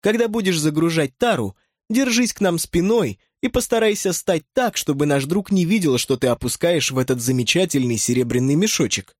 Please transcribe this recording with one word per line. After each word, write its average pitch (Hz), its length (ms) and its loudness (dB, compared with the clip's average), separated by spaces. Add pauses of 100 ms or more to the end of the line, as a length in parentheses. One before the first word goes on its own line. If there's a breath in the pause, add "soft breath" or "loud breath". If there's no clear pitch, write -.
"Когда 226 280 2
будешь 190 300 0
загружать 156 580 0
тару, 147 400 0 (320)
держись 240 440 0
к - 80 -6
нам 175 160 0
спиной 175 600 0 (220)
и 262 80 -4
постарайся 220 640 0
стать 165 300 -2 (100)
так, 247 240 0
чтобы 143 280 -2
наш 139 200 0
друг 185 260 -2
не 185 140 2
видел, 165 320 2
что 127 200 -2
ты 127 100 0
опускаешь 135 640 0
в 131 60 -2
этот 127 240 0
замечательный 127 760 0
серебряный 123 580 0
мешочек". 170 640 -2